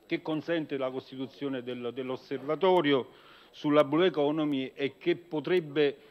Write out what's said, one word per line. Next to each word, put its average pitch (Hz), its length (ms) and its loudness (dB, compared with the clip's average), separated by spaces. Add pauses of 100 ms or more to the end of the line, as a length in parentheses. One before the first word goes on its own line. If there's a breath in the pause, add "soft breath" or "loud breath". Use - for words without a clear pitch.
che 165 160 -4
consente 156 560 -4
la 131 140 -4
costituzione 131 720 -8
del, 120 300 -6
dell'osservatorio 139 1160 0 (440 loud breath)
sulla 147 320 4
Blue 156 240 4
Economy 147 680 0
e 139 220 -4
che 170 180 0
potrebbe 156 840 0 (140)